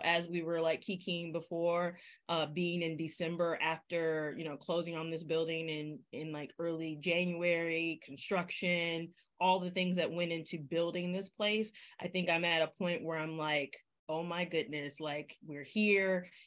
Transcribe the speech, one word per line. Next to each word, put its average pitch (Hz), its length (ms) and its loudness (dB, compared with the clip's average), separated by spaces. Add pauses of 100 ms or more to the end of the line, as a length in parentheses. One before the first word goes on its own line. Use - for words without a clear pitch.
as 170 240 2
we 170 140 -2
were, 165 180 0
like, 160 200 2
kikiing 175 520 -4
before, 170 640 0 (320)
uh, 160 160 2
being 175 380 0
in 160 120 -2
December 165 680 -2
after, 160 760 0
you 160 80 -6
know, 143 100 -4
closing 165 400 -2
on 160 160 -4
this 165 120 -4
building 160 460 0
in, 151 300 -4 (140)
in, 156 180 -6
like, 147 260 -8
early 165 440 -2
January, 170 1000 2
construction, 170 1040 0 (320)
all 185 180 6
the 180 120 -2
things 180 260 2
that 165 140 4
went 170 200 0
into 165 260 -4
building 170 540 0
this 190 180 -2
place, 214 420 2 (280)
I 180 80 -6
think 180 220 2
I'm 170 160 4
at 165 160 6
a 156 60 6
point 175 360 -2
where 160 140 -2
I'm 160 200 -4
like, 151 400 0 (320)
"Oh 160 140 -2
my 175 220 -2
goodness, 147 560 -4
like, 151 440 -4
we're 143 200 -10
here." 190 640 4 (180)